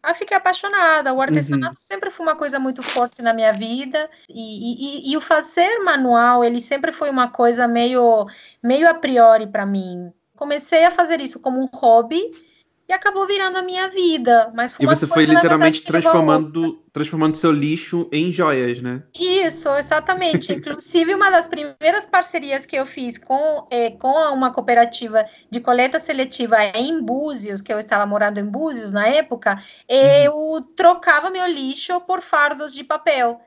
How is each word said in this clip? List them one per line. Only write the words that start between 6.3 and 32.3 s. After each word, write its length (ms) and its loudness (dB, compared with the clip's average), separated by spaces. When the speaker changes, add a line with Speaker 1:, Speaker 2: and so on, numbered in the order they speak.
Speaker 1:
ele 180 0
sempre 300 -4
foi 180 -6
uma 200 0
coisa 400 0
meio, 580 2
meio 280 2
a 40 2
priori 540 4
pra 180 -4
mim. 460 -6
Comecei 480 2
a 80 6
fazer 300 0
isso 180 -12
como 220 -4
um 120 -4
hobby, 480 4
e 60 -6
acabou 340 0
virando 320 -2
a 40 -2
minha 260 -6
vida, 680 2
mas 220 -6
foi 80 -2
Speaker 2:
E 60 2
Speaker 1:
uma 40 6
Speaker 2:
você 140 -2
Speaker 1:
coisa, 60 -4
Speaker 2:
foi 120 4
Speaker 1:
na 140 6
verdade, 40 4
Speaker 2:
literalmente 380 2
Speaker 1:
que 80 -16
levou 220 2
a 40 4
outra. 120 4
Speaker 2:
transformando, 640 -2
transformando 460 -2
seu 120 2
lixo 640 -2
em 180 -2
joias, 520 -2
né? 200 -8
Speaker 1:
Isso, 600 -2
exatamente. 720 -2
Speaker 2:
<laughs> 0 -
Speaker 1:
Inclusive, 640 -2
uma 160 4
das 160 4
primeiras 580 -2
parcerias 600 -4
que 100 -10
eu 100 -2
fiz 320 -12
com, 540 -4
é, 200 -2
com 200 -4
uma 180 0
cooperativa 720 0
de 120 -8
coleta 360 2
seletiva 600 -2
em 260 -4
Búzios, 600 -6
que 100 -10
eu 80 -4
estava 260 -2
morando 360 -2
em 40 -6
Búzios 460 -6
na 160 0
época, 460 0
Speaker 2:
Uhum. 80 2
Speaker 1:
eu 640 4
trocava 540 4
meu 180 -4
lixo 540 -6
por 200 -4
fardos 520 -2